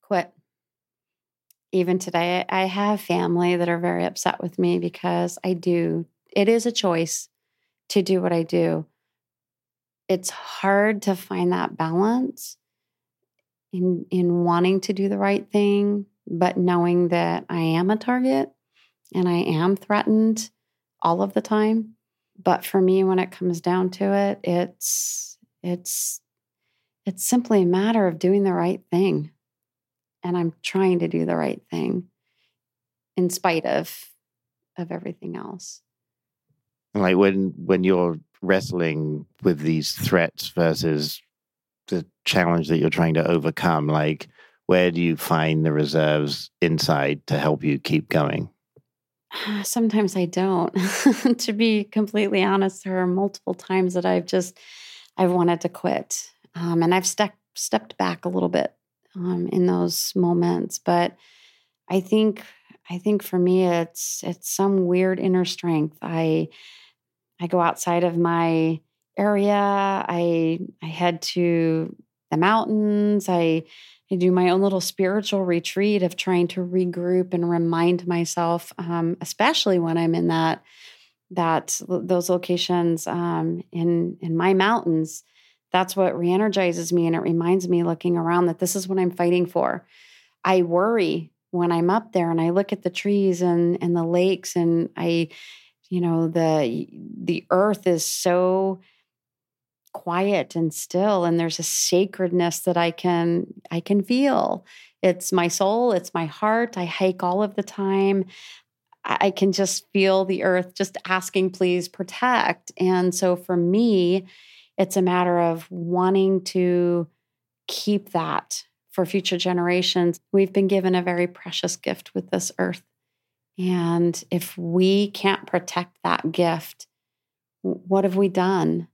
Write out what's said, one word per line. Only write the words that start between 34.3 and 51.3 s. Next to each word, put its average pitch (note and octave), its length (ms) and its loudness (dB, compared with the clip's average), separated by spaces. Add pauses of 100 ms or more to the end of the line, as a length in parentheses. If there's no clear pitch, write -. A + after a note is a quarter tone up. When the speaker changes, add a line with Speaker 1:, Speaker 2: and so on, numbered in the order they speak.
Speaker 1:
of E3+ 140 -8
everything F3 440 -12
else. - 460 -16 (1120)
Speaker 2:
Like, F#2 220 2
when, G2 400 4
when F#2 260 0
you're F2+ 380 2 (200)
wrestling D#2+ 880 -2 (160)
with E2 180 0
these D#2 320 -2
threats - 560 -2
versus D#2+ 720 -2 (680)
the F2+ 180 -4 (180)
challenge E2+ 440 2
that D#2+ 100 2
you're D2 120 2
trying E2 240 0
to D#2 120 2
overcome, D#2 600 0
like, D#2 400 -2 (380)
where F2+ 260 4
do E2 80 -2
you E2 160 2
find D#2 480 0
the D#2+ 80 2
reserves D2+ 800 0 (100)
inside D2+ 680 0
to D2 120 -2
help D2 260 -2
you D2 140 0
keep - 300 -2
going? D#2 400 -2 (840)
Speaker 1:
<sighs> G#3 300 -6
Sometimes G#3+ 540 0
I F#3 100 0
don't. F3+ 500 -2 (280)
<laughs> A#3+ 340 4